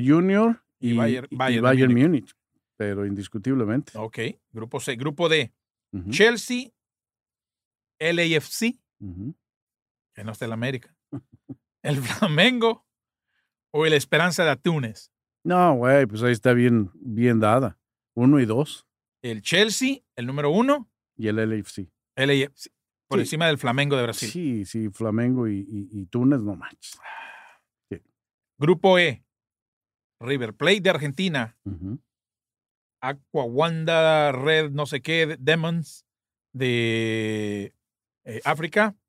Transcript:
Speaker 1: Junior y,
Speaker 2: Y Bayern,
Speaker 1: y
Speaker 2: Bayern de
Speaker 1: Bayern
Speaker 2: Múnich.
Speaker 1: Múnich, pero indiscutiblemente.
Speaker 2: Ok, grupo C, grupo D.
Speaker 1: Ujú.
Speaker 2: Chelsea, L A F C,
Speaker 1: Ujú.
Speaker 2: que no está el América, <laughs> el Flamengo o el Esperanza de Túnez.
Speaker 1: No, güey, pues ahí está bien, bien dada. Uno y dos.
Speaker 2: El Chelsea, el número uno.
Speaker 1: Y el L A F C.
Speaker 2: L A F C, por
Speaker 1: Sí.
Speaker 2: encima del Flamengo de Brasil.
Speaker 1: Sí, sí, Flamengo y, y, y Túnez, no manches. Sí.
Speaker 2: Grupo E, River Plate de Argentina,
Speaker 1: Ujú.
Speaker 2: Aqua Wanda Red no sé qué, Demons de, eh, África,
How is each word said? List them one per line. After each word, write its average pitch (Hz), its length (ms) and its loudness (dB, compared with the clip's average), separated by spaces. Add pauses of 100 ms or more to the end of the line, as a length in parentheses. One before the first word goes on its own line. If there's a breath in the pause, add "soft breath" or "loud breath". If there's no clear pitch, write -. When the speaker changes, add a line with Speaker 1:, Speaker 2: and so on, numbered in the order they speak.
Speaker 1:
Junior 196 580 4 (160)
y, 123 140 -2
Speaker 2:
Y 117 40 2
Bayern, 117 340 0
Speaker 1:
y - 60 -10
Speaker 2:
Bayern 127 200 0
de 113 120 0
Speaker 1:
Bayern 131 240 6
Speaker 2:
Múnich. 123 160 6
Speaker 1:
Múnich, 147 280 -2 (400)
pero 101 300 -4
indiscutiblemente. 110 920 -4
Speaker 2:
Ok, 110 200 -12 (340)
grupo 120 280 -10
C, 135 160 -6
grupo 156 320 -2
D. 151 240 0 (400)
Speaker 1:
Ujú. 95 180 -8
Speaker 2:
Chelsea, 233 580 2 (1300)
L 170 240 0
A - 20 2 (120)
F 156 140 -2
C, 233 280 -4 (220)
Speaker 1:
Ujú. 101 340 -12 (800)
Speaker 2:
que 104 100 -16
no 110 80 -10
está 107 120 -10
el 113 80 -6
América, 123 440 -8 (160)
<laughs> - 460 -16 (240)
el 147 160 -2
Flamengo 220 880 0 (840)
o 151 140 2
el 156 60 4
Esperanza 160 520 2
de 143 120 2
Túnez. 135 540 -4 (340)
Speaker 1:
No, 175 300 4
güey, 131 320 4
pues 107 160 -6
ahí 123 100 2
está 123 200 2
bien, 120 420 4
bien 117 460 0
dada. 110 380 2 (360)
Uno 131 260 4
y 123 60 2
dos. 120 400 -4 (340)
Speaker 2:
El 113 220 -10
Chelsea, 226 560 0 (180)
el 120 100 -8
número 143 240 -2
uno. 254 380 0 (280)
Speaker 1:
Y 110 120 -6
el 107 100 0
L 110 160 0
A 107 40 -4
F 98 120 -10
C. 95 200 -14 (260)
Speaker 2:
L 135 160 0
A 139 40 4 (100)
F 139 100 -18
C, - 140 -20 (380)
por - 100 -2
Speaker 1:
Sí. 170 40 2
Speaker 2:
encima 165 240 -2
del 151 120 0
Flamengo 139 380 0
de 127 80 0
Brasil. 117 260 -6
Speaker 1:
Sí, 127 340 -4
sí, 110 260 -6
Flamengo 117 580 -2
y, 101 100 -4
y, 101 420 -10
y 92 60 -10
Túnez, 127 340 2
no 104 160 -6
manches. - 420 -20 (920 loud breath)
Sí. 92 100 -14 (580)
Speaker 2:
Grupo 180 400 4
E, 165 260 0 (960)
River 120 340 -4
Plate 190 260 2
de 185 100 2
Argentina, 143 720 -4
Speaker 1:
Ujú. 95 360 -10 (1040)
Speaker 2:
Aqua 139 420 -6
Wanda 160 880 2
Red 151 380 0
no 143 160 -4
sé 127 160 -8
qué, 160 360 -2
Demons 160 680 -2 (480)
de, 110 1200 -2 (500)
eh, 117 200 -12
África, 165 520 -2 (120)